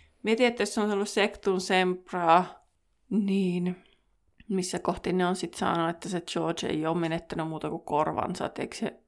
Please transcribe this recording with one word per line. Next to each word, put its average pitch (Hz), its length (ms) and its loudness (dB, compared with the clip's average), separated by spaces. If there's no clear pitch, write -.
Mietin, 226 240 4
että 233 160 0
jos 208 120 -2
se 220 60 0
on 208 100 2
ollut 202 180 0
Sectum 196 520 0
Sempraa, 185 840 4
niin 185 640 0
missä 180 300 -2
kohti 175 340 -2
ne 180 140 4
on 180 100 0
sit 170 180 -6
saanut, 170 360 0
että 170 180 -8
se 180 120 -2
George 165 340 -2
ei 156 200 -2
ole 165 120 0
menettänyt 165 500 -4
muuta 156 220 -6
kuin 165 120 -8
korvansa, - 640 -2
et - 120 -10
eikö - 180 -8
se - 320 -6